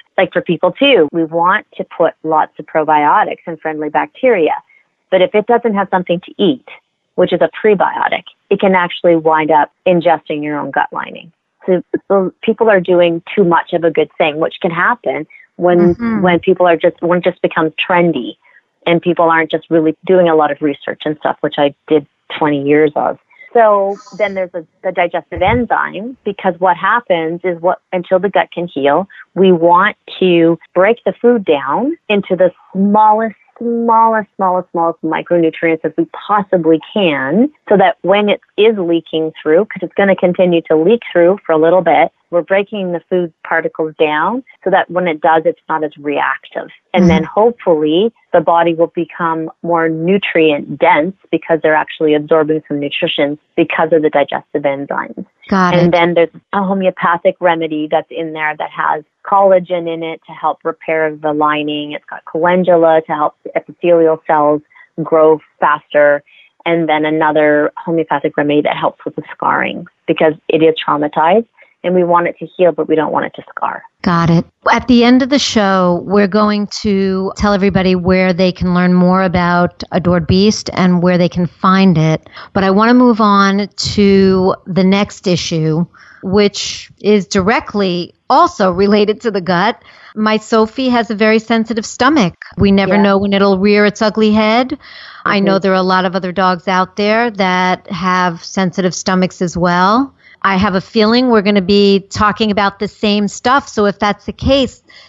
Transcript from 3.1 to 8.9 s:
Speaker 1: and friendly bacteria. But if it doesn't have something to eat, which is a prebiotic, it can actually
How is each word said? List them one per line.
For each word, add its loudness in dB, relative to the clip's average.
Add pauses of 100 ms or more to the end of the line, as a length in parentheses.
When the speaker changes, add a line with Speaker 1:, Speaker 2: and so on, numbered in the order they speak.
Speaker 1:
and -12
friendly -6
bacteria. 0 (580)
But 2
if 0
it 0
doesn't 0
have -2
something -2
to -20
eat, -2 (460)
which 0
is 0
a 2
prebiotic, -2 (260)
it 0
can 2
actually 0